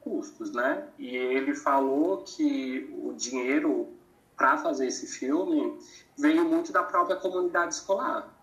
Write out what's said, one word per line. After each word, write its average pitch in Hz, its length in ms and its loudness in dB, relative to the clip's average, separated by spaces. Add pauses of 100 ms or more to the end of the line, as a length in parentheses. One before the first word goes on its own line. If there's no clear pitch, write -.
custos, - 500 -6
né? 135 340 0 (120)
E 127 180 -8
ele 135 380 0
falou 139 640 2
que - 840 -2
o 123 120 -6
dinheiro 131 720 0 (480)
pra 139 200 4
fazer 135 300 -2
esse - 200 -6
filme 185 680 0 (400)
veio 320 280 4
muito 330 280 2
da 190 120 4
própria 180 320 2
comunidade 180 580 0
escolar. - 580 -2 (100)